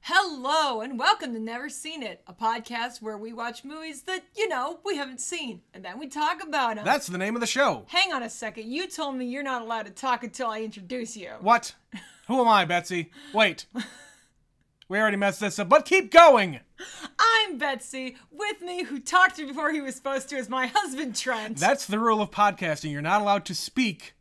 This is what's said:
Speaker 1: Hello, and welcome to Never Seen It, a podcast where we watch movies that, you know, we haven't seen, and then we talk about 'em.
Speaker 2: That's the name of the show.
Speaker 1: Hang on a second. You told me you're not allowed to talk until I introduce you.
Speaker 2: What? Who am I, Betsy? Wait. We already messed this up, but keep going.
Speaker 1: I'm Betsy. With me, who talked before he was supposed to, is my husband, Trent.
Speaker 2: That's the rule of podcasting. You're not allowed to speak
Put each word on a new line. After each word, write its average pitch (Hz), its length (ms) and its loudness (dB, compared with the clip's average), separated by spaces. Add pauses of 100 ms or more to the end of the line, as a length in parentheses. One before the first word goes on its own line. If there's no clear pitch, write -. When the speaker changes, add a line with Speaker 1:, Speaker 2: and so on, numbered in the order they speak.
(120)
Speaker 1:
Hello, 294 680 2
and 254 160 -8
welcome 302 380 0
to 220 40 -6
Never 233 300 -8
Seen 311 320 -12
It, 208 240 -10
a 185 80 -16
podcast 233 680 -4
where 220 160 -8
we 220 160 -10
watch 233 320 -8
movies 311 440 -12
that, 370 160 -4 (120)
you 415 120 0
know, 302 360 -2
we 392 140 -2
haven't 262 240 -8
seen, 262 400 -8 (100)
and 190 140 -18
then 185 140 -12
we 294 80 -10
talk 302 340 -2
about 269 380 -2
'em. 196 40 -10
Speaker 2:
That's 262 220 2
the 180 140 -6
name 208 160 -2
of 240 60 -2
the 233 40 0
show. 220 440 0
Speaker 1:
Hang 370 220 2
on 262 120 -2
a 220 80 -8
second. 220 400 -10
You 339 160 -4
told 285 300 -6
me 254 80 -4
you're 262 180 -6
not 254 180 -4
allowed 220 240 -6
to 202 60 -18
talk 247 320 -2
until 240 240 -6
I 220 160 -4
introduce 220 520 -10
you. 202 140 -14 (120)
Speaker 2:
What? 233 340 2 (500)
Who 254 160 2
am 233 60 6
I, 202 180 8
Betsy? 175 460 -2 (240)
Wait. 208 320 2 (1200)
We 190 120 -2
already 214 180 4
messed 202 240 0
this 208 180 -4
up, 180 100 -4
but 294 160 8
keep 370 240 4
going. 233 520 10 (580)
Speaker 1:
I'm 440 400 4
Betsy. 262 580 -6 (140)
With 415 320 -6
me, 359 220 -6
who 262 140 -8
talked 359 380 4
before 294 340 -4
he 311 80 -2
was 269 160 -8
supposed 269 340 -4
to, 285 80 -6
is 220 120 -6
my 254 240 -2
husband, 277 440 -6
Trent. 220 420 -6
Speaker 2:
That's 185 260 2
the 208 140 -2
rule 226 200 2
of 208 120 -2
podcasting. 170 600 0
You're 147 120 -6
not 196 180 2
allowed 202 240 2
to 185 80 -8
speak - 680 -4